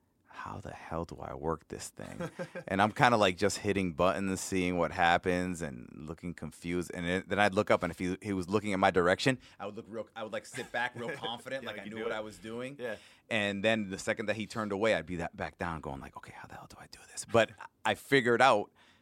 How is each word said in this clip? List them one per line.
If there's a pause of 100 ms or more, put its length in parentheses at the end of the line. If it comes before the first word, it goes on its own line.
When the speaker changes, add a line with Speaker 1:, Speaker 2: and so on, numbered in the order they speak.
(280)
Speaker 1:
"How
the
hell
do
I
work
this
thing?" (180)
Speaker 2:
<laughs>
Speaker 1:
And
I'm
kinda,
like,
just
hitting
buttons,
seeing
what
happens,
and (200)
looking
confused.
And
then,
then
I'd
look
up,
and
if
he,
he
was
looking
in
my
direction, (220)
I
would
look
real, (100)
I
would,
like,
sit
back
real
Speaker 2:
<laughs>
Speaker 1:
confident,
Speaker 2:
Yeah,
Speaker 1:
like
Speaker 2:
you
Speaker 1:
I
Speaker 2:
can
Speaker 1:
knew
Speaker 2:
do
Speaker 1:
what
Speaker 2:
it.
Speaker 1:
I
was
doing.
Speaker 2:
Yeah. (360)
Speaker 1:
And
then
the
second
that
he
turned
away,
I'd
be
that
back
down,
going
like,
"Okay,
how
the
hell
do
I
do (140)
this?"
But (340)
I
figured
out (320)